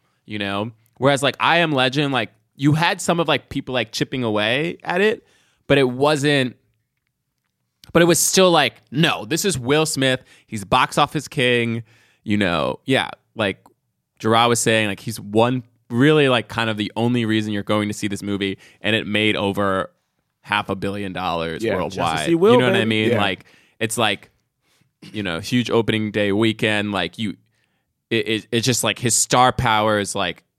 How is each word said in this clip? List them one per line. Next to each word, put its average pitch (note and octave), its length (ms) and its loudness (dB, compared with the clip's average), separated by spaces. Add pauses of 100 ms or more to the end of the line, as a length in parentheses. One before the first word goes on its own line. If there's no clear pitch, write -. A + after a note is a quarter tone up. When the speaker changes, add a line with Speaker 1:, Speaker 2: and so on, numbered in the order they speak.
(260)
Speaker 1:
you G#2+ 120 -12
know. G2+ 340 -6 (260)
Whereas, C3+ 260 2
like, C3 160 0
I D3+ 180 2
Am E3 140 2
Legend, C3+ 420 0
like, A2+ 180 -2 (240)
you D3 180 2
had E3+ 280 0
some E3+ 180 0
of, D#3+ 80 0
like, C#3+ 220 -2
people, C3+ 240 -8
like, A#2 180 -2
chipping C3+ 320 -4
away A2+ 600 -2
at F3 180 -2
it, - 240 0 (400)
but C#3 140 4
it B2+ 100 4
wasn't, C#3 640 0 (1400)
but E3+ 120 6
it - 20 6
was E3+ 140 4
still F#3 320 4
like, C#3+ 240 2 (160)
"No, A#2 340 0
this - 200 -4
is D#3+ 120 -2
Will C#3+ 300 0
Smith. C3 360 -2 (220)
He's G#2+ 180 -10
box B2+ 360 0
office D3 280 0
king," A#2+ 540 0 (420)
you G#2 140 0
know. E2+ 480 0
Yeah, B2+ 240 0 (240)
like, G2+ 320 -4 (540)
Gerard A2+ 300 4
was A#2 100 2
saying, A2 280 2
like, G2 120 -6
he's A2 200 -10
one, A2+ 440 0 (260)
really, C#3+ 400 4
like, A#2+ 200 0
kind A#2 200 -2
of G#2+ 80 -4
the G#2+ 180 -4
only A#2+ 300 0
reason G#2+ 280 0
you're G2+ 100 -4
going G#2+ 240 0
to G#2 60 -4
see G#2+ 140 -6
this G2 140 -6
movie, G2 360 -4 (240)
and G#2+ 140 -2
it E2 120 -4
made G#2 280 0
over F#2+ 540 -2 (520)
half G#2 280 -4
a G2 60 -2
billion G2 380 -8
dollars E2+ 500 -4
Speaker 2:
Yeah. G#2+ 120 -2
Speaker 1:
worldwide. F2 180 -4
Speaker 3:
Just E2 320 -2
to D#3+ 60 -2
see E3+ 40 2
Will, G3+ 180 4
Speaker 1:
You B3 60 6
know B2+ 80 2
what A#2 80 0
I A#2 40 2
Speaker 3:
baby. A2 100 0
Speaker 1:
mean? A2 220 0
Speaker 2:
Yeah. G#2+ 100 2
Speaker 1:
Like, F#2+ 240 -2 (340)
it's A2 180 -4
like, G#2+ 320 -2 (840)
you G#2+ 100 -8
know, E2+ 160 -4
huge A#2+ 320 -2
opening A2 400 0
day G#2 200 0
weekend. G#2+ 600 0
Like, F2+ 260 -4
you, G#2+ 200 -8 (720)
it, A2+ 180 -2
it, A2 240 -4
it's A#2 140 0
just, B2 180 0
like, G#2+ 160 -2
his A#2+ 160 -2
star B2+ 380 4
power G#2+ 460 2
is, G2+ 160 -6
like, F2+ 280 -4 (160)